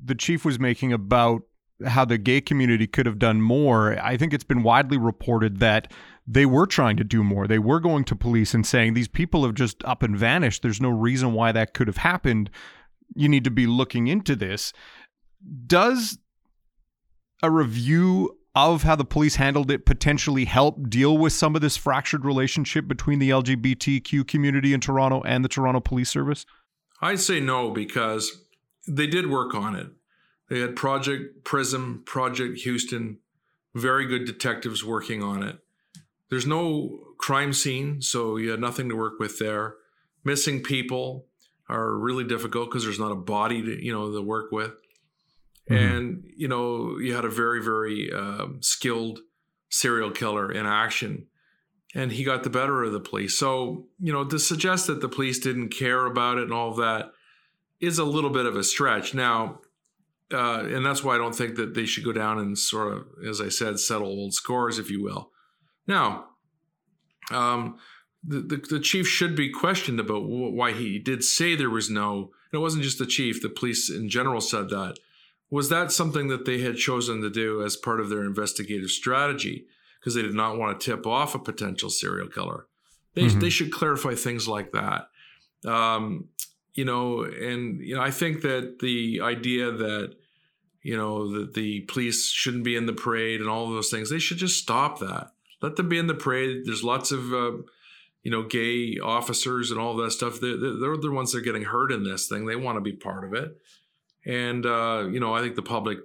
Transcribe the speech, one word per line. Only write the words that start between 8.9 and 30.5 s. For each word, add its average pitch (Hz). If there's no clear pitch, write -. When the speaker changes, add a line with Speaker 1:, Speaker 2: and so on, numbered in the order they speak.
Speaker 1:
"These 117
people 170
have 113
just 123
up -
and 104
vanished. 120
There's 110
no 127
reason 120
why 113
that 110
could 120
have 101
happened. 120
You 147
need 143
to 131
be 120
looking 120
into 170
this." 98
Does 220
a 160
review 160
of 151
how 156
the 143
police 151
handled 139
it 139
potentially 143
help 139
deal 135
with 156
some 156
of 160
this 151
fractured 139
relationship 135
between 143
the 135
L 131
G 127
B 123
T 139
Q 139
community 139
in 135
Toronto 135
and 127
the 131
Toronto 131
Police 123
Service? 143
Speaker 2:
I'd 185
say 180
no, 127
because 110
they 147
did 160
work 123
on 104
it. 90
They 127